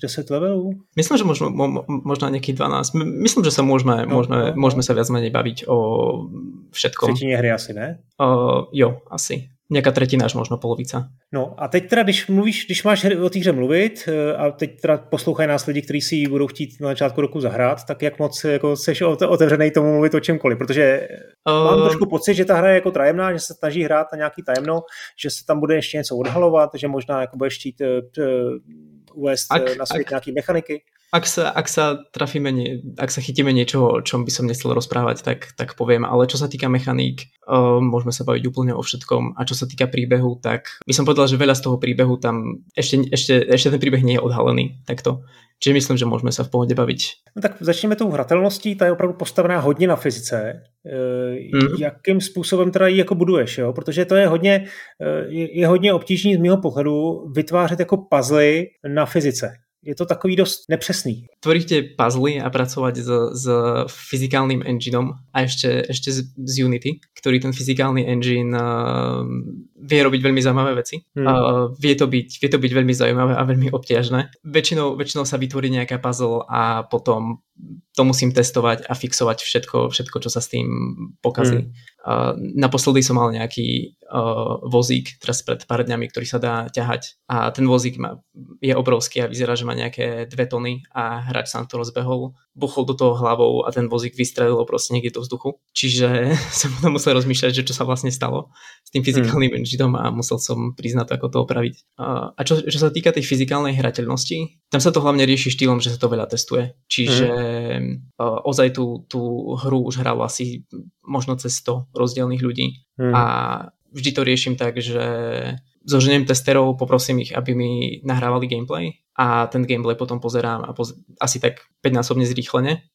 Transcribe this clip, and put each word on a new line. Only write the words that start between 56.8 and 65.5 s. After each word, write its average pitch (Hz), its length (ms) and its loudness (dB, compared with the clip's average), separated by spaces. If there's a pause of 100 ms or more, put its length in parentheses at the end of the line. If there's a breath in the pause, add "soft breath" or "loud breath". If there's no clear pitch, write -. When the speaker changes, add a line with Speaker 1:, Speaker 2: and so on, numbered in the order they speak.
Speaker 1:
vytvářet 165 480 0
jako 175 160 2
puzzly 151 720 4 (220)
na 143 180 0
fyzice. 143 460 0 (340)
Je 147 80 -6
to 175 120 -4
takový 175 300 0
dost 185 320 0
nepřesný. 143 580 -4 (200)
Speaker 2:
Tvoriť 165 220 4
tie 156 120 2 (140)
puzzly 131 480 0
a 127 80 -2
pracovať 127 460 -2 (100)
s, 123 40 -2 (280)
s 131 60 -6 (640)
fyzikálnym 135 560 0
engineom 123 480 -2 (160)
a 131 160 0
ešte, 127 400 -2